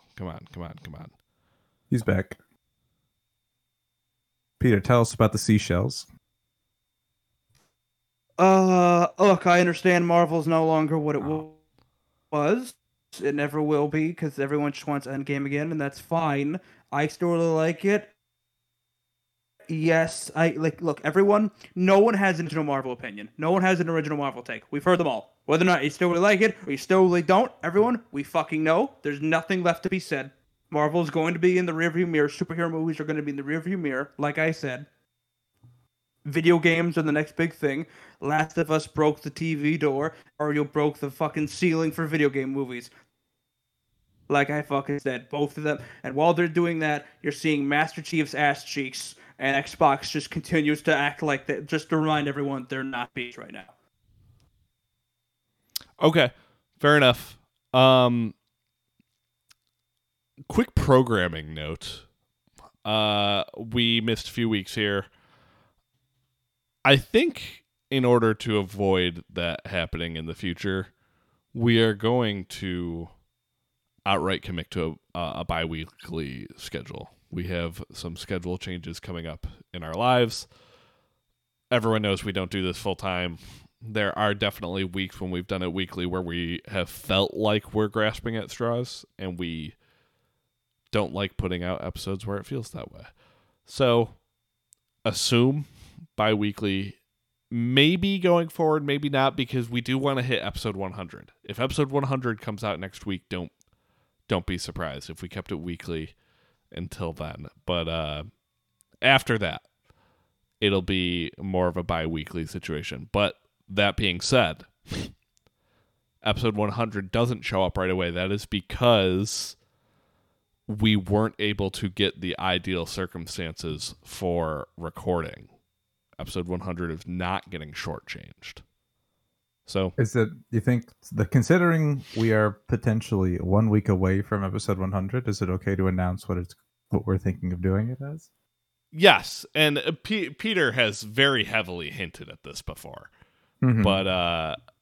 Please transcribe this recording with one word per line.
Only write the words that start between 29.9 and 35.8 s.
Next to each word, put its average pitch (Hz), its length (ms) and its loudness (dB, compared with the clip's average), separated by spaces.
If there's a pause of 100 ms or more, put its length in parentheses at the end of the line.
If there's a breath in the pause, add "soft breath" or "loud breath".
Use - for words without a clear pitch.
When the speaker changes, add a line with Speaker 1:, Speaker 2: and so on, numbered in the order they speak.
Speaker 3:
said. 143 320 -6 (400)
Marvel's 151 380 2
going 165 240 0
to 165 60 -4
be 180 180 4
in 180 80 2
the 170 80 -2
rearview 165 340 0
mirror. 151 220 2
Superhero 170 420 -4
movies 160 280 -2
are 156 40 -4
gonna 151 180 -4
be 143 100 -6
in 139 60 -8
the 139 60 -8
rearview 160 340 -4
mirror, 143 400 -4
like 147 200 -2
I 160 140 2
said. 139 340 -8 (1400)